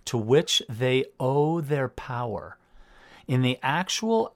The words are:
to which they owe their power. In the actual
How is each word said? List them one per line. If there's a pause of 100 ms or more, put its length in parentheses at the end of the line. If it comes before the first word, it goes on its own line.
to
which
they (140)
owe
their
power. (720)
In
the
actual